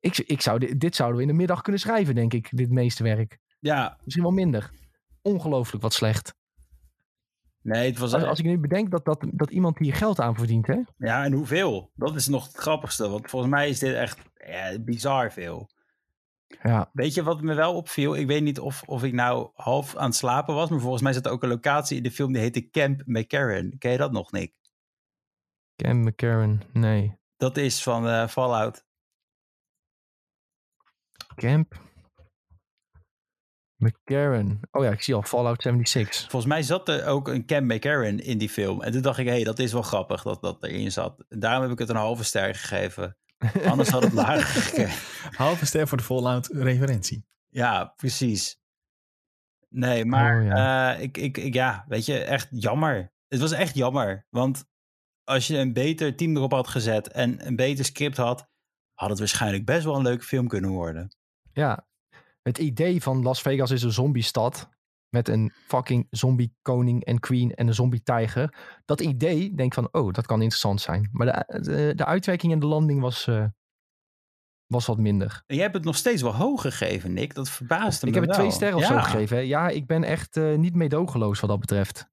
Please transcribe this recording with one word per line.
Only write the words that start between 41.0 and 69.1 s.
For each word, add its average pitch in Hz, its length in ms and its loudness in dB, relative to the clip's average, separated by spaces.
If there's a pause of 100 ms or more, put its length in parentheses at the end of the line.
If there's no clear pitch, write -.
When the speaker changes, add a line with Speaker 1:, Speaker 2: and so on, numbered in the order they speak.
Speaker 2:
Daarom 113 340 0
heb 127 100 -2
ik 117 60 -6
het 117 100 -4
een 113 80 0
halve 113 280 -2
ster 98 300 0
gegeven. 95 600 -6 (500)
Anders 143 220 4
had 127 140 4
het - 160 4
Speaker 1:
<laughs> - 40 4
Speaker 2:
lager - 400 2
gekregen. - 760 -4
Speaker 3:
Halve 156 300 2
ster 156 220 0
voor 135 100 -2
de 117 60 -2
Fallout-referentie. 127 1200 0 (220)
Speaker 2:
Ja, 120 360 0
precies. - 760 -4 (1080)
Nee, 123 360 0
maar, 123 360 4
Speaker 1:
Oh, 110 60 4
ja. 131 480 2
Speaker 2:
eh, - 80 -8
ik, 135 160 -8
ik, 139 200 -4
ik, 131 160 -6
ja, 127 340 0
weet 110 180 -2
je, 143 120 -2
echt - 320 -2
jammer. 117 600 0 (160)
Het 131 120 0
was 156 120 0
echt 156 220 -2
jammer. 120 560 0
Want 131 340 -2 (600)
als 131 220 0
je 151 120 0
een 131 140 0
beter 147 440 0
team 160 200 2
erop 135 160 2
had 127 160 0
gezet 110 400 0
en 123 380 -2
een 123 100 -2
beter 135 280 0
script 147 320 -4
had, 123 320 -2 (460)
had 98 160 -6
het 101 80 -2
waarschijnlijk 104 460 0
best 151 200 0
wel 147 120 -2
een 135 60 0
leuke 123 220 0
film 127 240 0
kunnen 98 220 -2
worden. 85 460 -6 (360)
Speaker 1:
Ja, 143 340 -2 (560)
het 123 160 -2
idee 160 440 0
van 131 200 0
Las 127 200 0
Vegas 135 280 0
is 127 120 0
een 117 100 0
zombiestad. 123 760 0 (440)
Met 120 160 2
een 110 240 2 (140)
fucking 123 440 0
zombie 123 520 0
koning 123 420 2
en 117 160 0
queen 123 340 0
en 117 120 2
een 113 80 4
zombie 120 280 2
tijger. 120 520 0 (300)
Dat - 160 -2
idee, 160 540 0